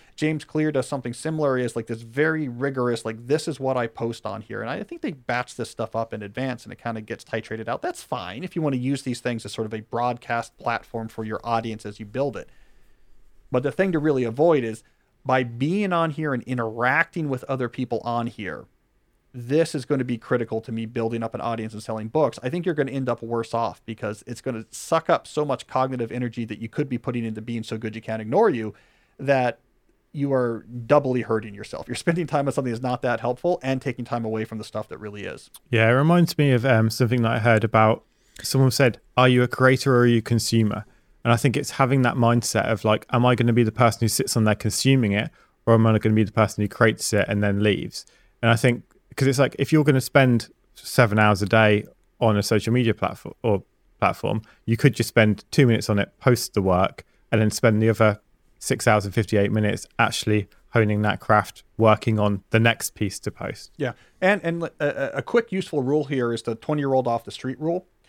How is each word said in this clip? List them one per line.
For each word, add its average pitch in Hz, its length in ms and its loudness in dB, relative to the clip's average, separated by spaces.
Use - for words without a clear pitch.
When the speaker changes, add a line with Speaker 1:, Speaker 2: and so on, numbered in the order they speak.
Speaker 1:
James 156 300 -2
Clear 156 260 -2
does 135 160 -2
something 127 260 -6
similar. 151 440 -2
He 127 80 0
has, 117 100 -6
like, 117 140 -6
this 113 140 -8
very 147 440 -2
rigorous, 123 580 -2
like, 113 220 -8
"This 147 220 0
is 151 100 -6
what 131 180 -2
I 117 120 -2
post - 360 -8
on 104 160 -8
here." 107 220 -10
And 113 80 -8
I 190 140 -8
think 339 180 -14
they 269 80 -6
batch 123 460 -6
this 117 120 -8
stuff - 280 -8
up 113 180 -6
in 107 80 -10
advance 120 400 -8
and 104 100 -18
it - 80 -20
kinda 113 200 -8
gets 107 240 -12
titrated 110 420 -8
out. 120 160 -6
That's 349 220 -8
fine 110 400 -8
if - 100 -12
you 165 80 -4
wanna 139 140 -2
use 131 260 -4
these 120 180 -8
things 120 240 -4
as - 80 -12
sort 113 140 -6
of 110 80 -8
a 110 60 -8
broadcast 120 800 -4
platform 113 500 -6
for 113 160 -10
your 107 180 -8
audience 113 420 -4
as 104 140 -14
you 110 80 -14
build 127 300 -6
it. 87 120 -14
But 127 140 0
the 135 80 -2
thing 190 180 0
to 165 80 0
really 143 240 2
avoid 135 400 2
is 110 220 -8
by 131 180 2
being 151 500 -2
on 165 200 0
here 147 200 -4
and 123 120 -4
interacting 127 840 -2
with 131 160 -4
other 131 240 -4
people 120 360 -4
on 117 240 -4
here, 92 380 -10
this 135 400 0
is 131 100 -4
gonna 131 200 -2
be 123 120 -4
critical 113 460 -2
to 131 100 -12
me 113 140 -6
building 117 360 -4
up 113 120 -6
an 120 80 -8
audience 113 320 -6
and 110 80 -12
selling 110 260 -8
books. 139 340 0
I 131 60 -6
think 165 160 -6
you're 175 100 -2
gonna 135 180 -2
end 131 180 -4
up 117 100 -4
worse 117 320 -6
off 113 320 -4
because 110 420 -10
it's 120 140 -12
gonna 113 300 -8
suck - 400 -2
up - 160 0
so 151 180 -4
much 139 220 -6
cognitive 131 440 -4
energy 120 360 -8
that 110 120 -12
you 113 120 -10
could 143 180 -6
be 131 80 -6
putting 120 260 -6
into 110 200 -8
Being 117 200 -8
So 110 140 -8
Good 107 180 -8
You 110 60 -10
Can't 110 220 -8
Ignore 175 260 2
You 113 240 -4
that 131 400 0
you 139 200 -2
are 120 320 -2
doubly 135 340 2
hurting 110 340 -4
yourself. - 320 -12
You're 123 100 -8
spending 170 300 0
time 143 200 0
on 135 80 -2
something 127 180 -2
that's 120 100 -6
not 123 200 -4
that 120 180 -2
helpful 127 420 -2
and 131 200 -2
taking 127 240 -6
time 117 180 -4
away 110 220 -4
from 113 100 -12
the 107 80 -10
stuff - 240 -10
that - 80 -12
really 104 280 -12
is. 78 260 -14
Speaker 2:
Yeah, 113 200 4
it - 20 6
reminds 160 460 4
me 143 140 4
of, 117 120 2
um, 113 240 4
something 120 320 0
that 113 120 0
I 120 80 -2
heard 110 240 4
about. 110 400 4
Someone 131 300 2
said, 127 300 2
"Are 127 100 6
you 123 140 6
a 120 60 2
creator 131 460 4
or 120 80 6
are 123 40 6
you 120 120 6
a 110 40 0
consumer?" 110 640 0
And 120 120 4
I - 20 2
think 120 220 0
it's - 140 -6
having 135 300 2
that 120 120 2
mindset 117 500 2
of, 110 220 -2
like, 104 240 2
"Am 123 160 2
I 127 80 6
gonna 117 180 2
be 120 120 4
the 110 80 0
person 120 280 2
who 113 80 2
sits - 260 -2
on 113 100 2
there 107 100 4
consuming 120 580 2
it, 107 180 -2
or 117 80 6
am 113 120 6
I 110 120 4
gonna 110 160 2
be 110 100 4
the 101 80 -6
person 104 300 2
who 104 60 0
creates - 440 0
it 104 160 2
and 104 140 0
then 101 200 0
leaves?" - 440 -2
And 117 100 4
I 117 60 6
think, 120 280 0
'cause 131 100 2
it's 131 120 2
like, 139 200 2
if - 140 0
you're 156 120 4
gonna 135 160 4
spend 127 480 4
seven 107 420 2
hours 104 240 4
a 104 40 -2
day 107 380 4
on 110 160 4
a 101 60 2
social 110 300 0
media 117 220 2
platform - 480 -6
or 104 220 0
platform, 104 420 0
you 113 100 2
could 127 180 4
just - 140 -4
spend - 420 2
two 139 160 4
minutes 113 240 2
on 104 80 2
it, 101 220 -2
post - 340 0
the 101 80 0
work, 92 420 2
and 110 80 2
then 107 100 2
spend 110 320 2
the 110 80 4
other 107 300 2
six - 280 -2
hours 107 180 4
and 98 80 -6
fifty-eight 101 380 0
minutes 104 360 -2
actually 107 500 0
honing 107 320 2
that 104 160 0
craft, - 440 0
working 110 420 4
on 104 320 0
the 113 100 4
next 117 340 0
piece 101 240 -6
to - 120 -8
post. - 460 -12
Speaker 1:
Yeah. 127 160 -6
And, 190 240 2
and 170 180 -4
a, 160 80 -8
a, 139 380 -4
a - 40 -6
quick 233 280 -2
useful 175 320 -4
rule 143 220 0
here 131 280 -2
is 113 100 -6
the 113 120 -6
twenty-year-old 135 540 -2
off 117 160 -2
the - 60 -14
street 131 300 -10
rule. 170 260 -4